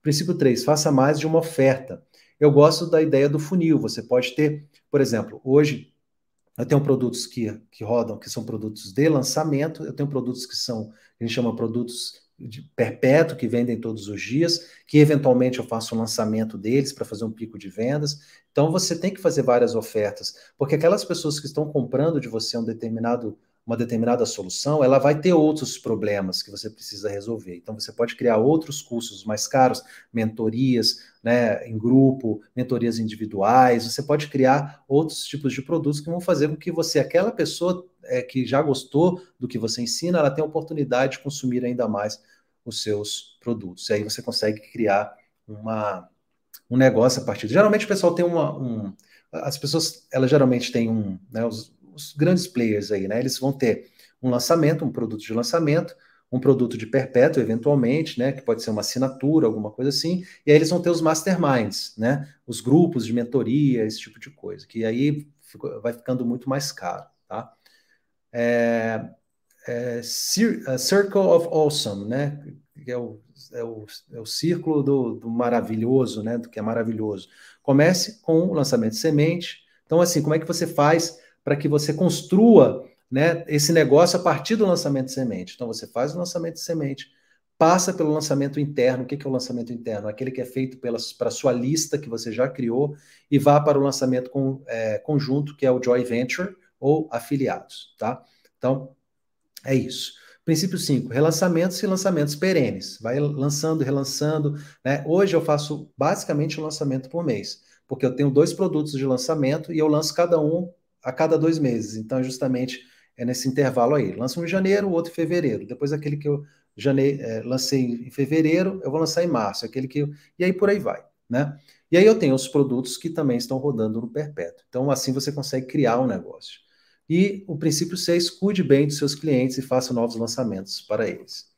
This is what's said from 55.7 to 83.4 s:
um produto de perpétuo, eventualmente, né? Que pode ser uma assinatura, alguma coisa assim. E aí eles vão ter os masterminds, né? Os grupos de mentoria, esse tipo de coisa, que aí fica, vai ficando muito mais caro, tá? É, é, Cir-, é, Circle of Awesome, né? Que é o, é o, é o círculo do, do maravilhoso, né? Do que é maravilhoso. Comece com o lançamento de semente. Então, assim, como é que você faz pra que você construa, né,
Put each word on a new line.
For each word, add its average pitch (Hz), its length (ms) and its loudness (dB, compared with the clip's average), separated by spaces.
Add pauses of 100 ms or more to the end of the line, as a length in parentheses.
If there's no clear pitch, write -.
um 123 80 -2
produto 123 380 2
de 113 80 -8
perpétuo, 135 560 2
eventualmente, 123 800 0
né? 135 120 0
Que - 100 -10
pode 113 200 -2
ser - 80 -6
uma 107 120 -2
assinatura, 131 640 0
alguma 107 240 -2
coisa 131 180 -4
assim. 175 340 -2 (220)
E 151 60 4
aí 151 60 10
eles 156 120 4
vão 175 120 0
ter 175 100 2
os 165 100 0
masterminds, 156 960 0
né? 135 340 -2 (140)
Os 113 160 -10
grupos 135 440 4
de 110 80 -6
mentoria, 120 720 0
esse 110 160 -4
tipo - 200 -18
de - 100 -20
coisa, 95 360 -14
que 113 200 -6
aí 143 420 -2 (140)
fica, - 380 -12
vai 120 120 -2
ficando 123 340 -6
muito 120 220 -4
mais 139 240 -2
caro, 92 340 -10 (220)
tá? 107 240 -12 (800)
É, 117 760 0 (560)
é, 120 380 -6
Cir-, - 640 -2
é, 131 100 -2
Circle 196 440 2
of 170 300 6
Awesome, 147 560 0
né? 143 360 -4 (400)
Que 123 80 -10
é 123 60 -6
o, 110 220 -10 (340)
é 120 100 -8
o, 110 220 -12 (280)
é 117 60 -14
o 110 60 -14
círculo 160 580 -2
do, 131 320 0
do 117 140 -12
maravilhoso, 117 920 0
né? 117 160 -4
Do 117 100 -8
que - 120 -12
é - 20 -6
maravilhoso. 110 640 -4 (360)
Comece 156 580 2
com 165 200 2
o 190 120 0
lançamento 120 380 0
de - 80 -8
semente. 160 640 0 (200)
Então, 160 160 2
assim, 170 220 4
como 151 140 2
é 160 40 2
que 156 60 -4
você 170 220 -2
faz 156 580 2 (180)
pra 139 120 2
que 147 140 -2
você 147 240 2
construa, 180 920 6 (240)
né, 151 380 2